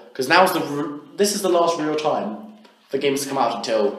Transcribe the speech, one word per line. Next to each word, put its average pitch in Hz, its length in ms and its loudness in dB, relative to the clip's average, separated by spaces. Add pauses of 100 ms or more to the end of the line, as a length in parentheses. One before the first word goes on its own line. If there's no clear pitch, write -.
(140)
'cause 131 140 -4
now's 180 260 6
the 165 80 0
r-, 143 380 -6 (160)
this 202 200 0
is - 60 -6
the 190 80 0
last 170 300 2
real 151 160 -2
time 156 420 -2 (520)
for 139 80 -4
games 135 260 0
to 135 60 -8
come 135 80 -4
out 120 200 2
until, 110 420 0